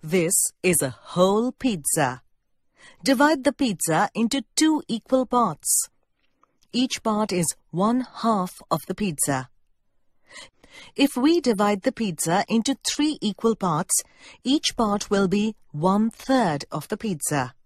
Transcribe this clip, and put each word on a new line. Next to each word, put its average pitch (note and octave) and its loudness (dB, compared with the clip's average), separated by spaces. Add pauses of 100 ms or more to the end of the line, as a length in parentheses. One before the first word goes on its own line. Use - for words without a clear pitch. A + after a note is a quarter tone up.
This E3 0 (280)
is F3 2
a C3 -4
whole G3+ 0
pizza. D3 -2 (800)
Divide C4+ 2
the C#4 2
pizza F#3+ -2
into A#3 -2 (100)
two D#4 2
equal B3+ 0
parts. - 0 (840)
Each B3 -2
part G#3+ 0
is F3 -2 (140)
one A3+ 0 (160)
half G#3 0 (100)
of D#3+ -2
the F#3+ -6
pizza. C#3+ -4 (1500)
If - 2
we D#4 4
divide G#3 2
the C4 0
pizza F#3 -2
into A3+ 0
three D4 -2
equal A3 0
parts, E3+ -2 (400)
each C4+ -2
part G#3 0
will G3 2
be G#3 0 (160)
one G3 2
third G#3 0
of - -10
the G#3+ -6
pizza. D3 -4 (120)